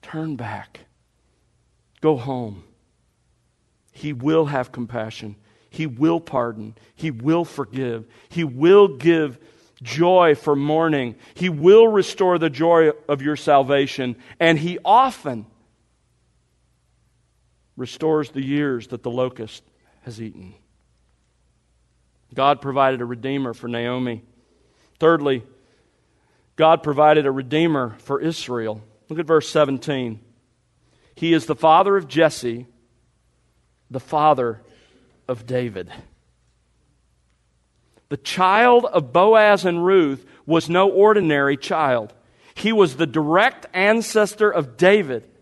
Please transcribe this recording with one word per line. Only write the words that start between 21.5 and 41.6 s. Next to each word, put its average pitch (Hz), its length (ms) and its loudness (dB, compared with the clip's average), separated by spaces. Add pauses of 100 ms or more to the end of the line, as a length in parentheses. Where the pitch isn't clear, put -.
God 139 280 0
provided 135 400 -2
a 120 40 -6
redeemer 123 480 -8
for 117 140 -14
Naomi. 120 560 -6 (800)
Thirdly, 143 420 0 (1120)
God 156 300 2
provided 151 420 4
a 135 60 0
redeemer 135 680 -2
for 139 220 -6
Israel. 120 600 -6 (280)
Look 156 100 -10
at 170 80 -6
verse 156 220 2
seventeen. 131 720 -2 (960)
"He 165 160 0
is 160 140 0
the 151 100 -4
father 185 400 4
of 180 100 -2
Jesse, 123 600 -2 (1200)
the 123 80 -10
father 131 640 0 (640)
of 117 200 -8
David." 113 440 -8 (2250)
The 143 80 -6
child 226 640 4
of 135 280 -2
Boaz 208 520 4
and 170 200 -2
Ruth 170 420 2 (180)
was 156 240 0
no 185 220 2
ordinary 165 680 2
child. 139 560 -2 (420)